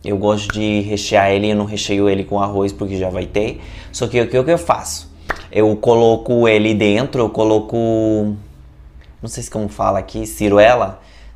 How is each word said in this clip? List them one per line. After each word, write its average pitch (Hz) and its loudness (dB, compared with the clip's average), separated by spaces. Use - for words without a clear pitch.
Eu 101 -4
gosto 104 -2
de 107 0
rechear 101 0
ele, 101 0
eu 104 0
não 104 0
recheio 101 0
ele 98 0
com 101 -4
arroz 101 -2
porque 98 -8
já 92 -4
vai 92 -6
ter. 110 -4
Só 117 -4
que 120 0
o 113 0
que, 127 0
o 131 2
que 156 -2
eu 170 4
faço? - -6
Eu 107 2
coloco 117 2
ele 110 4
dentro, 110 0
eu 107 2
coloco, 107 0
não 110 -4
sei 120 -10
se - -14
como 107 -4
fala 98 -2
aqui, 110 -8
ciruela. 104 4